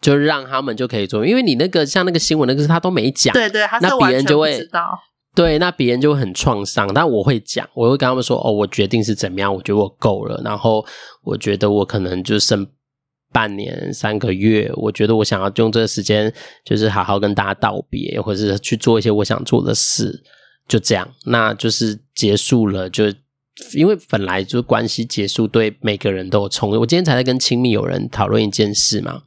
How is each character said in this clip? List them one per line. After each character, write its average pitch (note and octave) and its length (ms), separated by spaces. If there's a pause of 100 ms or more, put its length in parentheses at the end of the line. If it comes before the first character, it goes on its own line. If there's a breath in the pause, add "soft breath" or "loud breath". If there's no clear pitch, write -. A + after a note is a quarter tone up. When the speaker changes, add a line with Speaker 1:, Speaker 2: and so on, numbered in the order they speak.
Speaker 1:
就 C#3+ 160
让 D3 300
他 C3+ 160
们 A#2+ 140
就 B2+ 100
可 A#2+ 140
以 G2 80
做， A2 180
因 G3+ 80
为 B3+ 80
你 D#3 140
那 D3 100
个， F3 180
像 F3+ 220
那 F#3 60
个 E3 80
新 D#3 180
闻 C3+ 80
那 B2+ 80
个 D3 80
事 D3 60
他 E3 100
都 F#3 100
没 C3+ 220
讲， - 220
Speaker 2:
对， A3 180
对， G#3+ 160
他 A3+ 140
是 F3+ 60
Speaker 1:
那 B3+ 120
别 G3+ 160
人 C3+ 100
就 D3 140
会 D#3 40
Speaker 2:
完 D#3 100
全 B2 80
不 - 40
知 - 60
道。 F3 280 (360)
Speaker 1:
对， E3 240
那 F3+ 140
别 A#2+ 180
人 B2 100
就 D3 140
会 C#3 60
很 G2 120
创 G#2 320
伤， G2 300
但 D#3+ 140
我 A2 140
会 A#2+ 180
讲， - 340
我 A#2+ 160
会 C#3 60
跟 C#3 100
他 B2+ 80
们 B2+ 80
说 - 200
：“哦， A#2+ 80
我 G#2 160
决 G2 220
定 A2+ 140
是 G#2+ 120
怎 G2 160
么 F#2 100
样， G2 120
我 F#2+ 100
觉 G#2 100
得 G2+ 40
我 G2+ 120 (100)
够 G#2+ 260
了， - 200
然 G#2+ 120
后 A2 280 (380 loud breath)
我 G#2+ 140
觉 G2+ 200
得 G2+ 140
我 G#2 140
可 G#2+ 160
能 F2+ 240
就 G#2+ 160
剩 G2+ 260 (680)
半 G#2+ 240
年、 F#2 380
三 G#2+ 240
个 G2+ 140
月， G#2 420
我 G#2+ 160
觉 G#2+ 160
得 A2+ 80
我 G#2+ 100
想 G2+ 160
要 G2 160
用 A2+ 140
这 A2+ 100
个 A2+ 60
时 G#2 160
间， G#2+ 300 (320 loud breath)
就 G#2+ 120
是 G#2+ 120
好 G2 160
好 G2+ 160
跟 G#2 140
大 G2 100
家 G2 100
道 G2+ 340
别， - 320
或 G#2 140
者 F#2+ 60
是 G2+ 180
去 - 180
做 A2+ 220
一 G2+ 40
些 A2 100
我 G#2 120
想 - 200
做 - 200
的 A2+ 80
事， - 520 (420 soft breath)
就 - 120
这 - 160
样， F#2 140 (180)
那 A2+ 280
就 A2+ 160
是 G#2+ 300 (140)
结 G#2 220
束 A2+ 300
了。” F#2+ 240
就 G#2+ 140 (680)
因 D3 120
为 G#3+ 100 (120)
本 G2+ 160
来 F#2+ 180
就 A#2+ 180
关 A#2 280
系 A#2 160
结 G#2 240
束， A2 180
对 G#2+ 340
每 G#2 160
个 G2+ 140
人 F#2+ 180
都 G2+ 140
有 G2 60
冲 G2+ 240
击。 G#2+ 60
我 A#2 80
今 C#3 100
天 F#3 80
才 D3+ 100
在 B2 80
跟 B2+ 160
亲 B2 220
密 B2+ 100
友 G#2 140
人 F2+ 240
讨 G2+ 180
论 G#2+ 160
一 G#2 80
件 G#2 240
事 G#2 260
嘛 E2+ 260